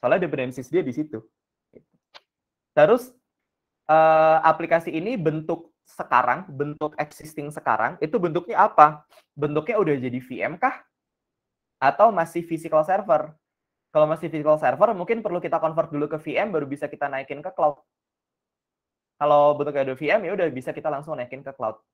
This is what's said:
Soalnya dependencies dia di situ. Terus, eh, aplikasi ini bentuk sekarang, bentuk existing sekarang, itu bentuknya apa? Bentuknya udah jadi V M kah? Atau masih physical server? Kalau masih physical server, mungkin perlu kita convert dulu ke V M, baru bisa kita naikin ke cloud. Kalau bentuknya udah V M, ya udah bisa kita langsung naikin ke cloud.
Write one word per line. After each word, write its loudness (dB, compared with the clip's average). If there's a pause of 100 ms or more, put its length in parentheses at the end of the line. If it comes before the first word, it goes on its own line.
Soalnya 2
dependencies -6
dia 2
di -6
situ. -8 (1500)
Terus, 4 (760)
eh, 6
aplikasi 2
ini -4
bentuk -4 (140)
sekarang, 0
bentuk -6
existing -10
sekarang, -2
itu -2
bentuknya 0
apa? 4 (240)
Bentuknya -4
udah 2
jadi -6
V -20 (160)
M -4
kah? -2 (960)
Atau 4
masih -4
physical 0
server? 0 (560)
Kalau 4
masih -4
physical 0
server, 2
mungkin -4
perlu -4
kita -4
convert -2
dulu -4
ke -6
V -6
M, -2
baru -2
bisa -8
kita -6
naikin -10
ke -12
cloud. 0 (1400)
Kalau 4
bentuknya -2
udah -6
V -12 (100)
M, 2
ya -4
udah 0
bisa -10
kita -6
langsung -8
naikin -12
ke -16
cloud. -6 (140)